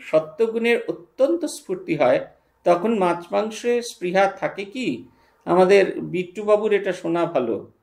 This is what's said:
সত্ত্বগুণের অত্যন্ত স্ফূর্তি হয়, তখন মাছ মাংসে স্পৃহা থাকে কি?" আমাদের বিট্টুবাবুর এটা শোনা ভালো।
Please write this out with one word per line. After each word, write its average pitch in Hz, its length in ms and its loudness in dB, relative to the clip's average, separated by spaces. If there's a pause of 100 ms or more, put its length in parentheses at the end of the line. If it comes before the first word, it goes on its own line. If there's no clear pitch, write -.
সত্ত্বগুণের 226 800 0 (100)
অত্যন্ত 302 560 -2
স্ফূর্তি 180 520 -6
হয়, 135 300 2 (380)
তখন 175 340 2
মাছ 175 340 -2
মাংসে 220 500 -2
স্পৃহা 190 440 0
থাকে 190 380 -6
কি?" 202 400 -6 (400)
আমাদের 185 560 4
বিট্টুবাবুর 208 720 0
এটা 196 200 0
শোনা 170 320 -2
ভালো। 120 460 -4 (120)